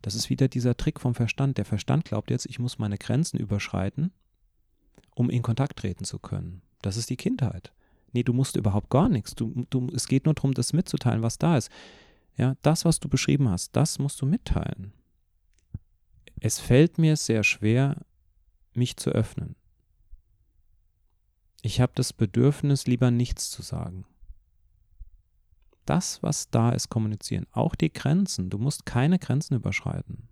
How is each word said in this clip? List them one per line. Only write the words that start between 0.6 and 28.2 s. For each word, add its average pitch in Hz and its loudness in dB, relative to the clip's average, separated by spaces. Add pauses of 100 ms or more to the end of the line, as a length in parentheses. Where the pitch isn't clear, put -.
Trick - -2
vom 123 0
Verstand. 131 -2
Der 101 -2
Verstand 127 0
glaubt - -6
jetzt, 123 -2
ich - -14
muss 120 -4
meine 104 -2
Grenzen 131 -2
überschreiten, 101 -2 (1040)
um 123 2
in 120 0
Kontakt 120 -2
treten 95 -6
zu - -8
können. 90 -8 (180)
Das 98 -2
ist 117 -6
die 131 -2
Kindheit. 131 -4 (400)
Nee, 120 2
du 120 2
musst 131 2
überhaupt 104 0
gar 175 4
nichts. 120 0
Du, 120 -4
du, 127 0
es - -4
geht 135 2
nur 156 4
drum, 139 0
das - -2
mitzuteilen, 120 0
was 117 -2
da 160 4
ist. - -4 (680)
Ja, 131 2
das, 156 4
was 165 4
du - -8
beschrieben 139 4
hast, - -2
das 135 2
musst 139 -4
du 131 0
mitteilen. 101 -2 (1500)
Es - -2
fällt 143 4
mir 156 4
sehr 110 0
schwer, 123 2 (760)
mich 123 0
zu - -2
öffnen. - -2 (2000)
Ich 110 -2
hab 123 2
das - -2
Bedürfnis, 135 2
lieber 123 4
nichts - 0
zu - -12
sagen. 90 -8 (1800)
Das, - -2
was - -4
da 117 4
ist, - -2
kommunizieren. 107 -4
Auch 120 0
die 160 0
Grenzen. 143 0